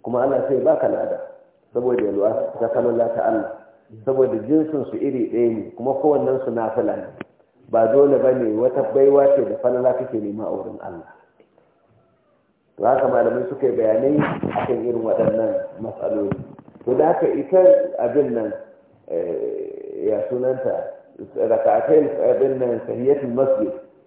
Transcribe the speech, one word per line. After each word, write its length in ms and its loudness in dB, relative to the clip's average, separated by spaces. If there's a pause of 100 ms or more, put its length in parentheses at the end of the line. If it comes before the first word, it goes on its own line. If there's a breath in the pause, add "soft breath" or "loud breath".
Kuma 180 -2
Allah 240 0
sai 160 0
ba 160 2
ka 80 0
lada, 320 -4 (560)
saboda 240 0
yalwa 600 -2
ta 120 -2
falala 400 0
ta 120 -4
Allah, 300 -2 (480)
saboda 380 0
jinsin 480 -2
su 100 -10
iri 340 -2
ɗaya 200 2
ne, 200 -4
kuma 240 -4
kowannen 480 2
su 80 -6
nafila 460 -2
ne. 100 -12 (640)
Ba 220 4
dole 280 6
ba 140 4
ne 220 0
wata 280 0 (120)
baiwa 380 6
ce 120 4
da 140 -4
falala 360 2
kake 240 -4
nema 280 -6
a 40 -6
wurin 300 -8
Allah. 300 -14 (1700)
To 60 -4
haka 240 2
malamai 400 0
suka 200 -4
yi 80 0
bayanai 400 2 (320)
akan 320 -2
irin 220 -2
waɗannan 500 0 (240)
matsaloli. 600 -4 (440)
To 140 -2
da 180 4
haka 160 0
ita 340 2 (340)
abin 380 0
nan, 160 -2 (540)
eh, 1040 -6
ya 180 0
sunanta, 640 -4 (440)
raka'atai 760 2 (220)
abin 260 2
nan, 240 -2
tahiyatul 500 -2
masjid 400 0 (340)